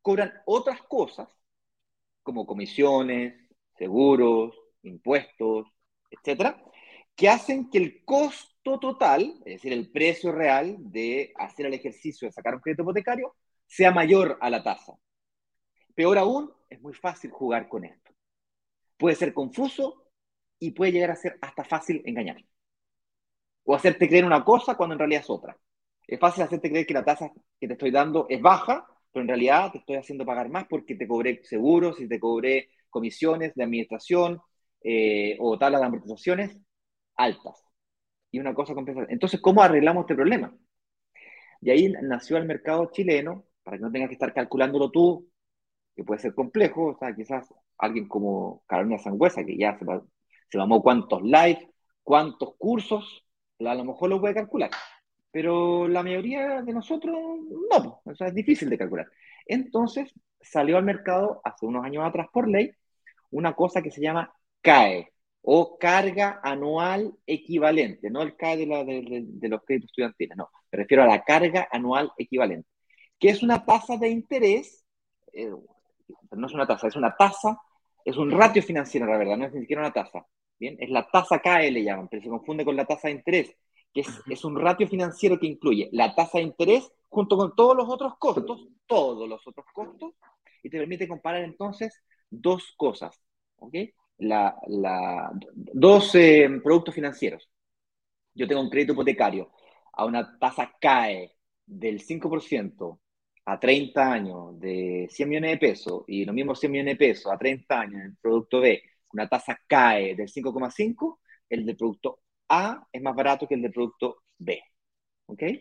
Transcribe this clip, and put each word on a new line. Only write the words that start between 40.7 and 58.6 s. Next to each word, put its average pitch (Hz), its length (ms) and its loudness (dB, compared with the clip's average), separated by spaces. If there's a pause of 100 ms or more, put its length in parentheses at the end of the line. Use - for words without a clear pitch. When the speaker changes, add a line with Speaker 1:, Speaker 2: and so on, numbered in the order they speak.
Speaker 1:
Y 123 100 0
ahí 175 220 6 (100)
nació 135 340 -4
el 160 100 -2
mercado 160 460 -2
chileno, 170 520 -2 (200)
para 98 120 -14
que 98 60 -10
no 113 80 -6
tengas 131 180 -6
que 131 60 -12
estar - 180 -4
calculándolo 135 580 0
tú, 170 380 2 (680)
que - 100 -14
puede 107 160 -6
ser 110 140 -8
complejo, 160 580 0
o - 60 -12
sea, 123 160 -8
quizás 127 380 -10 (240)
alguien 107 300 -4
como 98 600 -4
Carolina 101 320 -2
Sangüesa, 104 460 -2
que - 140 -8
ya 104 180 0
se, - 80 -14 (640)
se - 80 -8
mamó 104 260 4
cuántos 110 400 4
live, 156 460 4 (360)
cuántos 151 520 0
cursos, 214 720 -4 (320)
a 120 160 -2
lo 123 100 -6
mejor 139 240 -4
lo 190 120 0
puede 208 140 -2
calcular. 208 360 -4 (600)
Pero 175 540 0
la 175 160 0
mayoría 254 600 -4
de 240 100 -8
nosotros 320 420 -6 (560)
no, - 340 0
o 147 100 -12
sea, 185 140 -6
es 180 60 -8
difícil 190 360 0